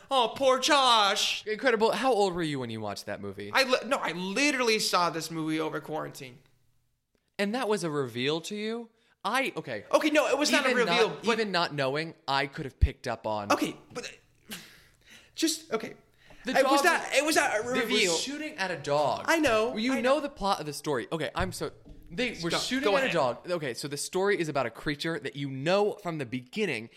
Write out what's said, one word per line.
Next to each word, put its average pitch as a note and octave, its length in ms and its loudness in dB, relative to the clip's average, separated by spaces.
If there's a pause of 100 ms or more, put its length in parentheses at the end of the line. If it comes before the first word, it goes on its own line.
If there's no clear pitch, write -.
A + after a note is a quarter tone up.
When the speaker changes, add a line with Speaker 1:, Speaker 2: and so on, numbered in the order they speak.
(120)
Speaker 1:
oh, A#3+ 240 4
poor C4 240 4
Josh. A#3 880 4
Speaker 2:
Incredible. A3 440 2
How A#3 200 2
old G3+ 220 2
were F3 100 -2
you D3 160 -2
when A#2+ 100 -6
you A2 120 -6
watched G2+ 240 -8
that G2+ 160 -8
movie? G2+ 320 -8
Speaker 1:
I - 100 6
li-, B3+ 240 0
no, C4 100 0
I G3 140 -4
literally A3 680 2
saw F3+ 300 2
this D#3+ 220 -4
movie D#3 300 -2
over D#3 180 -4
quarantine. D3 600 -10 (1000)
Speaker 2:
And G3+ 160 0
that A#3+ 140 -2
was G3 160 0
a E3 40 0
reveal C#3 520 -2
to G#3 140 -10
you? A3+ 340 -6 (340)
I, A#3 320 0
okay. B2 380 -8
Speaker 1:
Okay, D#4 160 4
no, C#4+ 180 4
it A#3+ 100 2
was D4 140 0
not C#4+ 140 4
a B3+ 60 2
Speaker 2:
Even A#3+ 160 2
Speaker 1:
reveal, A3+ 220 4
Speaker 2:
not, D3+ 140 -10
Speaker 1:
but G#3 100 2
Speaker 2:
even A3 200 -2
not E3+ 200 0
knowing, C#3+ 420 -2 (120)
I C#3 200 2
could C#3+ 180 -10
have - 160 -14
picked - 260 2
up A2+ 180 -4
on. G#2 260 -2
Speaker 1:
Okay, - 260 0 (160)
but - 160 -12 (1300)
just, - 360 -2
okay. - 220 -6 (520)
Speaker 2:
The B3+ 140 0
Speaker 1:
It C4 60 6
was C#4 160 6
Speaker 2:
dog D4+ 40 2
Speaker 1:
not, E4 240 4
Speaker 2:
was, B3 80 0
Speaker 1:
it D4 80 2
was D#4 100 0
not C#4+ 240 2
a - 40 -2
Speaker 2:
they A#3+ 40 -6
were B3 140 -4
Speaker 1:
reveal. G#3 340 2
Speaker 2:
shooting D4 420 -6
at F#3+ 140 -4
a E3 60 -4
dog. C#3 500 0
Speaker 1:
I E4 120 4
know, A#3 360 2
Speaker 2:
You A#3 180 0
Speaker 1:
I A#3 80 0
Speaker 2:
know B3+ 140 4
Speaker 1:
know. D#4 60 0
Speaker 2:
the C#4+ 80 -6
plot G3+ 320 -2
of D#3 40 -8
the D3+ 80 -6
story. C#3 380 -4
Okay, D#3+ 240 -4
I'm F3+ 160 -2
so, D3+ 200 -8 (380)
they F3+ 320 -4
were E3+ 100 -2
Speaker 1:
Go, F3 60 0
Speaker 2:
shooting C4 320 -2
Speaker 1:
go D4 60 4
Speaker 2:
at C4+ 40 2
Speaker 1:
ahead. C4 100 2
Speaker 2:
a - 40 -2
dog. C#3 380 0
Okay, D3+ 220 -2
so C#3+ 160 -8
the C#3+ 80 -6
story F#3+ 420 0
is E3+ 80 -2
about C#3 180 0
a A#2 40 -4
creature D#3+ 500 -4
that - 160 -8
you C#3 140 -6
know F3 520 0
from E3 180 -6
the C3+ 60 -4
beginning B2+ 720 -4